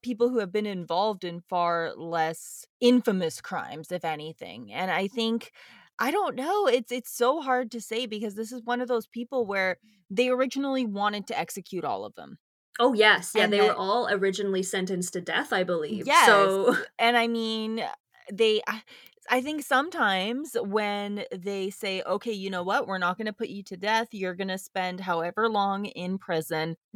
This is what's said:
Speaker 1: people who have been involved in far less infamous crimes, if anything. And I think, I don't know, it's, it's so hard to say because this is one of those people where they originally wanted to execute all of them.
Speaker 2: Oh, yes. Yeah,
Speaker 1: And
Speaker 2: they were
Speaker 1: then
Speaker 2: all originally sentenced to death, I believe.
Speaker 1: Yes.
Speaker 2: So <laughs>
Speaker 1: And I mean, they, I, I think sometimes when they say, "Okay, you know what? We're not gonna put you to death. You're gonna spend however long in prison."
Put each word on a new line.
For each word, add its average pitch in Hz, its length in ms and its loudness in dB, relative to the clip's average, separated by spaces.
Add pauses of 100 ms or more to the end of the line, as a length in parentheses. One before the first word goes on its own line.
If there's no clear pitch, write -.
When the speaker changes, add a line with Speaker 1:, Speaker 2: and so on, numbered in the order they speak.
Speaker 1:
people 240 260 0
who 254 120 0
have 190 120 -2
been 214 140 -2
involved 190 580 -2
in 175 160 -6
far 170 560 0
less 165 720 -4 (160)
infamous 214 580 4
crimes, 156 500 -10
if 180 140 -6
anything. 147 720 -10
And 180 180 -4
I 185 160 0
think, 226 460 -2 (440)
I 247 140 0
don't 370 240 0
know, 370 320 0
it's, 240 240 2
it's 247 240 -6
so 262 240 2
hard 254 320 0
to 240 80 -8
say 226 260 -6
because 214 300 -6
this 220 160 -6
is 247 140 -10
one 240 160 0
of 240 80 -4
those 233 180 0
people 240 380 -4
where 190 320 0 (320)
they 247 200 4
originally 262 560 2
wanted 202 420 -2
to - 100 -4
execute 170 460 -6
all 107 220 -4
of - 100 -14
them. 71 220 -16 (420)
Speaker 2:
Oh, 262 140 6
yes. 208 420 4
Yeah, 208 80 6
Speaker 1:
And 208 80 4
Speaker 2:
they 202 80 4
were 208 80 8
Speaker 1:
then 214 80 2
Speaker 2:
all 208 340 0
originally 196 540 0
sentenced 185 500 -2
to 180 80 -4
death, 190 300 -2
I 190 120 2
believe. 175 440 -4
Speaker 1:
Yes. 311 180 8
Speaker 2:
So 196 520 6 (100)
<laughs> - 100 -20
Speaker 1:
And 233 200 4
I 233 100 2
mean, 220 560 -2 (480)
they, 214 340 4
I, 220 180 -4 (460)
I 254 120 2
think 294 220 -4
sometimes 262 960 0
when 202 640 -2 (100)
they 190 340 -4
say, 190 340 -4
"Okay, 202 280 -2
you 190 180 -4
know 180 140 -4
what? 208 240 0
We're 190 120 -2
not 180 180 0
gonna 214 160 -6
put - 160 -6
you 196 140 -10
to 190 120 -14
death. 214 380 0
You're 185 220 -4
gonna 190 220 -4
spend 185 440 -4
however 175 480 0
long 202 380 0
in 185 300 -4
prison." 165 600 -4 (180)